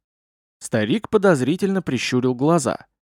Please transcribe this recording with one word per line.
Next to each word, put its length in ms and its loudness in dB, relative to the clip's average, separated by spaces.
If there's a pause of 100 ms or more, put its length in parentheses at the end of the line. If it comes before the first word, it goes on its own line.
(600)
Старик 480 -2
подозрительно 760 0
прищурил 500 -2
глаза. 540 0 (300)